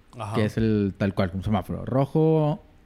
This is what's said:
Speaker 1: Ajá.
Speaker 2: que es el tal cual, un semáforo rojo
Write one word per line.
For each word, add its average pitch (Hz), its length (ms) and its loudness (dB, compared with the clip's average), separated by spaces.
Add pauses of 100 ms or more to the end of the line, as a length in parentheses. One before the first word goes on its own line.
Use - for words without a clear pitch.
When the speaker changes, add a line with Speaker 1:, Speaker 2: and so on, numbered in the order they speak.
(180)
Speaker 1:
Ajá. 110 180 -8
Speaker 2:
que 110 100 2
es 104 120 -4
el 107 400 2
tal 98 160 0
cual, 95 200 -2
un 92 100 -6
semáforo 92 420 -2
rojo 151 800 0 (220)